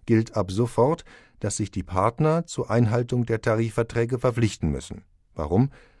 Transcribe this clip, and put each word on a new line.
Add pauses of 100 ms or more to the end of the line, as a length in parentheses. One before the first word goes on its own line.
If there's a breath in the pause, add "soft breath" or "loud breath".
gilt
ab
sofort, (360 loud breath)
dass
sich
die
Partner
zur
Einhaltung
der
Tarifverträge
verpflichten
müssen. (300)
Warum? (300 soft breath)